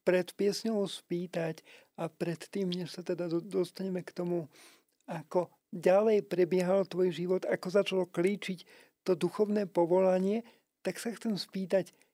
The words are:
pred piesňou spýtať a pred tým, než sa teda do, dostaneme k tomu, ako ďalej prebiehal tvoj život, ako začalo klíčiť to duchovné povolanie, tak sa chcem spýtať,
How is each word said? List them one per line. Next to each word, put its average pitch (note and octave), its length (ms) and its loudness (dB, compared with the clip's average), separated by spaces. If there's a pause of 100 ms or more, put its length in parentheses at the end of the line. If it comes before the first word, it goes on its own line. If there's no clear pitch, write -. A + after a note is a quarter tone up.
pred F3+ 320 2
piesňou G3+ 480 0
spýtať F3 800 -6 (320)
a E3 160 -6
pred E3+ 400 -6
tým, G3 160 -2
než F3+ 320 -6
sa - 20 -10
teda F3 300 -4
do, E3+ 80 0
dostaneme F#3 640 -4
k - 80 -18
tomu, F3 400 -4 (560)
ako E3+ 400 -2 (240)
ďalej G3+ 560 4
prebiehal F3+ 560 2
tvoj F3+ 320 0
život, F3+ 320 -2
ako F#3 240 -2
začalo F#3+ 340 2
klíčiť F#3 640 -2 (400)
to F#3 80 4
duchovné G3+ 520 0
povolanie, F#3 760 2 (400)
tak F#3 160 -6
sa A#3 160 -6
chcem A3 200 -4
spýtať, F#3 600 -2 (180)